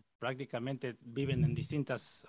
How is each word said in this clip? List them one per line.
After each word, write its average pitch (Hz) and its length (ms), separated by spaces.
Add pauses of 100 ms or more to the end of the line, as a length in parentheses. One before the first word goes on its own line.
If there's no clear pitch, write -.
(180)
prácticamente 127 840
viven 135 420
en 131 100
distintas, - 760